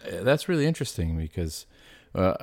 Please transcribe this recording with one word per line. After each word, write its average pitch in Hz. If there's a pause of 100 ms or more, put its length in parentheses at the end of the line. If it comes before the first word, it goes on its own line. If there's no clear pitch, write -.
(120)
uh, 87
that's 139
really 151
interesting 92
because, 80 (500)
uh, 92